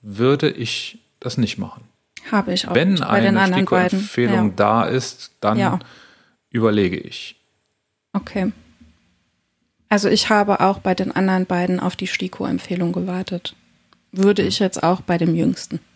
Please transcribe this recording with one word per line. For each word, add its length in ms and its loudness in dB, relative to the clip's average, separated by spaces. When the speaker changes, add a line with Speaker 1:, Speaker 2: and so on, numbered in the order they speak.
Speaker 1:
würde 480 2
ich 480 -8
das 160 -6
nicht 220 0
machen. 260 -10
Speaker 2:
Habe 200 0
ich 160 -4
auch 60 -4
Speaker 1:
Wenn 180 4
Speaker 2:
nicht 140 0
bei 140 2
den 160 4
Speaker 1:
eine 60 4
Speaker 2:
anderen 240 2
beiden. 220 2
Speaker 1:
stiko-Empfehlung 600 0
Speaker 2:
Ja. 80 -2
Speaker 1:
da 280 4
ist, 560 -4
dann 180 0
Speaker 2:
Ja. 200 0
Speaker 1:
überlege 460 2
ich. 400 -14
Speaker 2:
Okay. 400 -4
Also 200 4
ich 220 2
habe 300 4
auch 180 2
bei 160 0
den 180 -4
anderen 340 0
beiden 340 0
auf 160 -4
die 100 -8
stiko-Empfehlung 880 -4
gewartet. 600 -6
Würde 300 2
Speaker 1:
Hm. 60 0
Speaker 2:
ich 100 -4
jetzt 240 0
auch 200 2
bei 160 -2
dem 160 2
Jüngsten. 460 -2